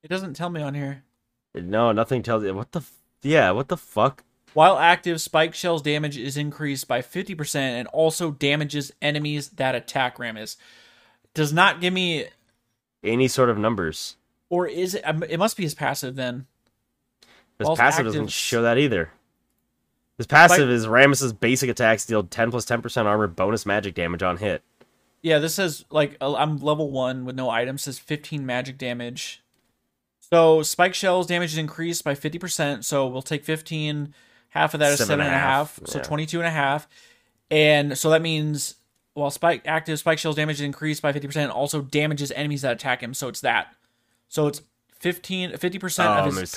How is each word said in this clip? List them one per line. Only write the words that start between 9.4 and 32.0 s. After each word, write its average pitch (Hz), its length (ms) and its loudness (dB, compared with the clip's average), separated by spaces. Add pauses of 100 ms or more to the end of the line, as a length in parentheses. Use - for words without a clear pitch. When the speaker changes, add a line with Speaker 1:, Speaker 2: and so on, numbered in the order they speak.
Speaker 1:
that 131 240 -2
attack 123 440 -4
Ramus. 110 380 -12 (760)
Does 151 180 0
not 175 280 4
give 180 140 0
me 175 320 -2 (760)
Speaker 2:
Any 120 260 2
sort 123 200 2
of 117 100 2
numbers. 101 580 -4 (340)
Speaker 1:
Or 175 160 -2
is 180 280 -4
it, 202 140 -4
um, 156 140 -2
it 165 160 -4
must 208 180 0
be 202 60 -6
his 151 120 -4
passive 135 420 -4
then. 127 300 -8 (1120)
Speaker 2:
His 104 80 -4
Speaker 1:
While 160 100 0
Speaker 2:
passive 127 280 4
doesn't 107 200 -2
Speaker 1:
active, 104 100 -8
Speaker 2:
show - 280 0
that 117 140 4
either. 113 340 0 (1080)
His 117 80 -8
passive 170 320 10
Speaker 1:
Spike 139 100 6
Speaker 2:
is 120 180 2
Ramus's 131 460 6
basic 123 380 0
attacks 113 340 2
deal 107 200 0
ten 113 260 -2
plus 120 160 -4
ten 117 160 -2
percent 117 260 0
armor 104 200 2
bonus 95 360 -2
magic 101 300 -2
damage 87 280 -4
on 90 140 -2
hit. 92 260 -4 (600)
Speaker 1:
Yeah, 160 160 2
this 156 160 -2
says, 175 340 -4
like, 147 320 0
uh, 139 140 -2
I'm 147 240 0
level 151 320 -2
one 131 340 -4
with 127 120 -8
no 131 120 -4
items, 123 340 -2
says 131 160 -10
fifteen 151 460 -8
magic 131 320 -6
damage. 123 640 -10 (800)
So 160 420 6
Spike 180 320 2
Shell's 185 320 0
damage 175 260 -2
is 156 60 -4
increased 165 460 -6